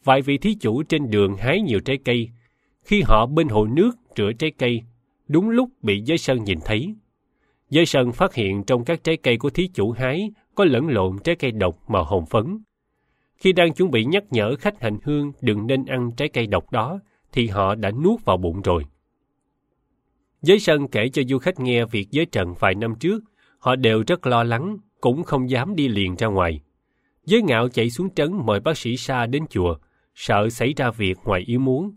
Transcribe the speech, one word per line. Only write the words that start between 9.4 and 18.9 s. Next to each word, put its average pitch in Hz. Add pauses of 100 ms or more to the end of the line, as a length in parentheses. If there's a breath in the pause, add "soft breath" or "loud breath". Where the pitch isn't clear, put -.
thí 180
chủ 113
hái 135 (240 soft breath)
có 202
lẫn 143
lộn 98
trái 170
cây 131
độc 95
màu 95
hồng 87
phấn. 143 (760)
Khi 190
đang 170
chuẩn 180
bị 113
nhắc 190
nhở 113
khách 202
hành 107
hương 143 (100)
đừng 107
nên 135
ăn 127
trái 147
cây 117
độc -
đó, 135 (320)
thì 120
họ 98
đã 104
nuốt 175
vào 92
bụng 90
rồi. 85 (1600)